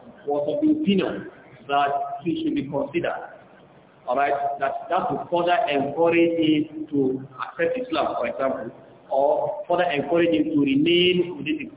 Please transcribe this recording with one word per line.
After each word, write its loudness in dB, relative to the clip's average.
was 0
of -2
the 4
opinion 0
that 2
he -2
should -2
be -2
considered. -4
All 0
right, 2
that, -4
that 0
would -6
further 2
encourage 2
him 0
to 0
accept -2
Islam, -2
for -2
example, -4
or 0
further 2
encourage 2
him 2
to 4
remain 4
within -4
the -10